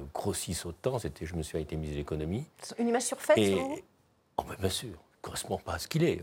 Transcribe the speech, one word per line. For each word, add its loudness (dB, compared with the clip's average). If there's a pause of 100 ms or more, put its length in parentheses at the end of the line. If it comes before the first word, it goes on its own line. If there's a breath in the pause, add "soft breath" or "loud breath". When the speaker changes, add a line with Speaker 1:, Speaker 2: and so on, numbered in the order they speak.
(120)
Speaker 1:
grossisse -2
autant. -2
C'était, -4
je -6
me 0
suis -6
arrêté -2
ministre -4
de -2
l'économie. -2 (340)
Speaker 2:
Une 2
image 2
surfaite, 6
Speaker 1:
Et 8
Speaker 2:
selon 2
vous ? -4 (600)
Speaker 1:
oh, 0
ben, -8
bien 2
sûr, -4
il -10
ne -12 (260)
correspond -4
pas -4
à -4
ce -6
qu'il 2
est. 2